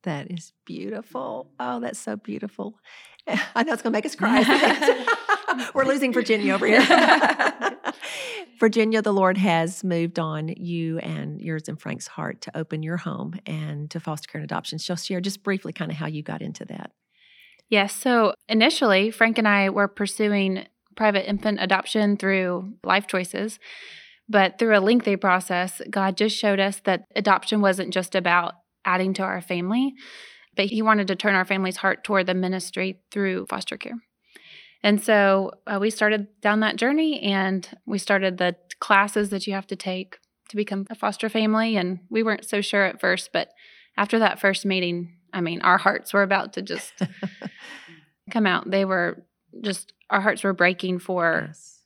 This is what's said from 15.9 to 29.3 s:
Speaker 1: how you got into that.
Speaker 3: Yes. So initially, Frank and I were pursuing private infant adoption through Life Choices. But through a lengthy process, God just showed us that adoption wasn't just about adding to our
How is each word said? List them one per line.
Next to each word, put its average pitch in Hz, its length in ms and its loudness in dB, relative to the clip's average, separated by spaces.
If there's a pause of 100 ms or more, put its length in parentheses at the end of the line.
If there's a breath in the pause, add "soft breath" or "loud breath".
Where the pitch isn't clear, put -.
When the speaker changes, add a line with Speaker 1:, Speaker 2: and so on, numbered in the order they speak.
Speaker 1:
how 151 120 -6
you 151 180 -8
got - 180 -8
into - 220 -10
that. - 260 -14 (800 soft breath)
Speaker 3:
Yes. 202 260 2
So 233 400 2 (140)
initially, 220 640 4
Frank 226 260 2
and 220 80 2
I 202 240 4
were 202 160 2
pursuing 202 800 -2 (300)
private 202 320 2
infant 202 320 -2
adoption 196 560 2
through 190 680 -2
Life 196 240 0
Choices. 190 540 -6 (680 loud breath)
But 196 300 4
through 220 180 4
a 202 40 6
lengthy 214 360 4
process, 185 720 0
God 196 280 0
just 214 200 0
showed 202 220 2
us 196 220 0
that 185 240 0 (100)
adoption 208 460 2
wasn't 190 340 2
just 185 220 -2
about 175 380 2 (300)
adding 185 300 0
to 190 80 -4
our 190 180 -4